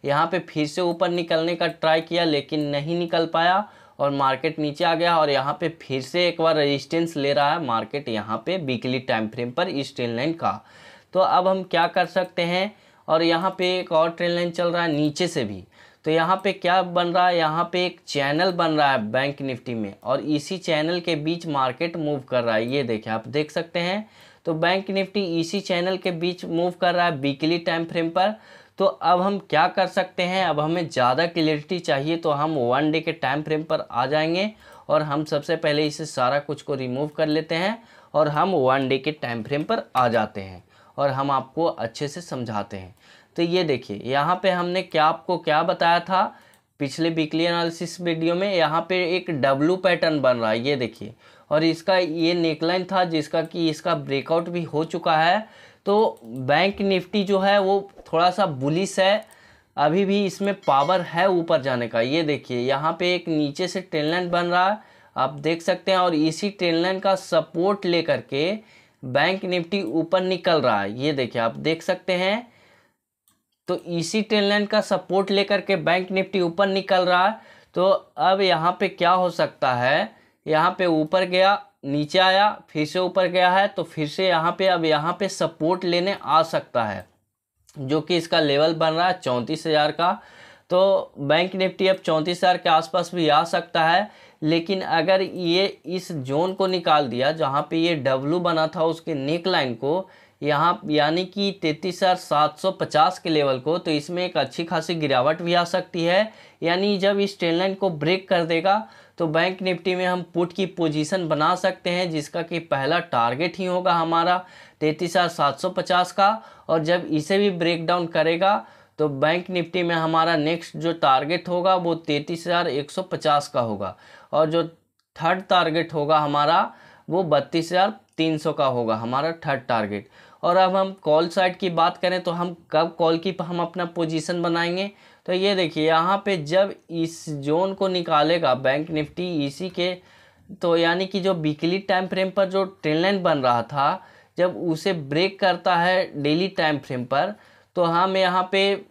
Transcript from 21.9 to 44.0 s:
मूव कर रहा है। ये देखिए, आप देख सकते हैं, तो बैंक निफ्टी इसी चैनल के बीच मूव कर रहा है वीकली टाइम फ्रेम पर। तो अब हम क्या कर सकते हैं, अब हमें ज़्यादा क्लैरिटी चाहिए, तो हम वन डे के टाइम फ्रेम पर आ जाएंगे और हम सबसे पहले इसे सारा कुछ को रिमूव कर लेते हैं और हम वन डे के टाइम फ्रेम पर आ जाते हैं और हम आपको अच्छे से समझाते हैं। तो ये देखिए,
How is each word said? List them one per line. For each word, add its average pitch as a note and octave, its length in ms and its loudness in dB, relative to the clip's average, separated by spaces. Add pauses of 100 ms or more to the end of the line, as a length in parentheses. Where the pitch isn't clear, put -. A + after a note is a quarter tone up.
मूव D3 240 -4
कर B2 220 -2
रहा A2+ 120 0
है। A#2 120 0
ये C#3 160 0
देखिए, A2 300 -4
आप A2 140 -6
देख D3+ 240 -4
सकते E3+ 280 -4
हैं, F#3+ 300 -4 (360)
तो E3+ 100 -2
बैंक F3+ 340 0
निफ्टी F#3+ 340 -2 (160)
इसी E3 220 -2
चैनल F#3 360 -2
के F#3 160 -4
बीच F3 320 -4
मूव F3 360 -2
कर F3 140 2
रहा F3 100 2
है E3+ 120 0
वीकली C#3+ 420 0
टाइम E3 260 -2
फ्रेम E3 240 -4
पर। F#3 240 0 (460)
तो F#3+ 60 2
अब F3+ 360 2
हम G3+ 160 0 (120)
क्या D#3 200 4
कर F#3 180 0
सकते F#3 360 -2
हैं, F#3 220 0
अब D3+ 140 0
हमें D#3+ 300 -2
ज़्यादा C3 380 2
क्लैरिटी D#3 520 0
चाहिए, D#3 380 0
तो E3 140 0
हम D3+ 240 0
वन C3+ 360 2
डे D#3+ 100 2
के D#3+ 120 -4
टाइम C#3+ 300 -2
फ्रेम D#3 200 -2
पर - 280 -4
आ B2 140 0
जाएंगे D#3+ 460 0 (380)
और D3+ 140 4
हम D3+ 220 -2
सबसे D#3 320 -2
पहले D3+ 300 0
इसे D3+ 180 -6
सारा C3+ 360 0
कुछ D3 200 -8
को C#3+ 140 -6
रिमूव C3 340 -4
कर D#3 180 -2
लेते D#3 280 -2
हैं G3+ 220 -2 (360)
और D3+ 160 4
हम E3 220 2
वन C#3+ 380 2
डे C3+ 80 2
के D3+ 160 -2
टाइम A#2 300 -6
फ्रेम C#3+ 200 -4
पर - 200 -2 (120)
आ B2 140 4
जाते G#2+ 320 -2
हैं F#2+ 220 -16 (340)
और C#3 120 0
हम C#3 220 -2
आपको C3+ 340 -2
अच्छे D3 420 -6
से E3+ 140 -10
समझाते A2 560 -8
हैं। F#2 180 -16 (400)
तो E3+ 60 -2
ये F3 220 2
देखिए, B2 400 -4